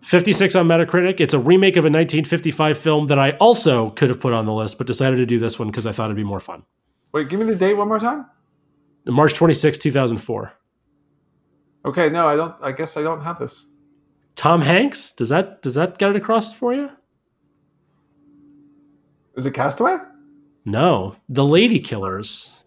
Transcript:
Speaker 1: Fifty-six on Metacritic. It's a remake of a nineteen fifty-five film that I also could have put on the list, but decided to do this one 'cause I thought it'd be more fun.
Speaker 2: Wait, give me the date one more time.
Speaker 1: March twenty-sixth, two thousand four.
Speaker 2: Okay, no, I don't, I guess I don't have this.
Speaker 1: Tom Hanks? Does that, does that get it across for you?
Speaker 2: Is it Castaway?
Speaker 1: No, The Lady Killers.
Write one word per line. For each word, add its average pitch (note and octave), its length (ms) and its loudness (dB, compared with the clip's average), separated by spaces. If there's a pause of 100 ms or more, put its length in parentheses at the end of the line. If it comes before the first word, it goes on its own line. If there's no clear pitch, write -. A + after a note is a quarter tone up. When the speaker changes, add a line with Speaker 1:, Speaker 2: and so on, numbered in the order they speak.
Speaker 1:
Fifty-six F#3+ 520 2
on F3 140 4
Metacritic. F3 520 2
It's D3+ 120 2
a D3 60 2
remake F3+ 400 4
of D#3+ 80 2
a D#3 40 4
nineteen D#3 360 0
fifty-five D#3 500 -2
film D3+ 300 0
that C#3 120 2
I C3+ 200 2
also E3 540 4
could C3+ 180 0
have B2 100 -4
put B2 140 0
on A2+ 100 -2
the G#2+ 80 -4
list, G#2+ 240 -4
but B2 100 -8
decided C3 300 0
to B2+ 80 2
do A#2 140 0
this A2+ 200 -2
one G#2+ 140 -6
'cause A2+ 140 -6
I A2 60 -4
thought A2 160 -4
it'd G#2 100 -4
be G#2+ 40 -4
more G2 160 -6
fun. F2 260 -16 (500)
Speaker 2:
Wait, D3 160 -4
give F#3+ 100 -2
me A3 60 0
the A3 100 0
date G3 220 2
one G#3 100 0
more G#3+ 100 0
time. B3+ 280 -4 (800)
Speaker 1:
March D3 280 4
twenty-sixth, D3+ 480 2
two D3+ 80 0
thousand B2 260 0
four. G#2+ 380 -10 (1300)
Speaker 2:
Okay, D3+ 240 0
no, E3 180 0
I D3 100 2
don't, E3 260 -4
I C#3 100 -6
guess D#3 240 -8
I D3+ 60 -4
don't D#3+ 180 -4
have E3 180 -10
this. - 320 -12 (640)
Speaker 1:
Tom E3 280 2
Hanks? F#3+ 500 0
Does A#2 160 -6
that, E3+ 320 -2
does B2+ 140 -6
that F3 240 -4
get G3 100 2
it G3+ 80 0
across A3 380 -2
for A#3+ 180 -4
you? C#4 160 -6 (2500)
Speaker 2:
Is C3 100 -8
it C3+ 80 -4
Castaway? A3+ 460 -2 (680)
Speaker 1:
No, G#2+ 520 0 (120)
The C#3 160 0
Lady F3+ 360 4
Killers. G2 880 -8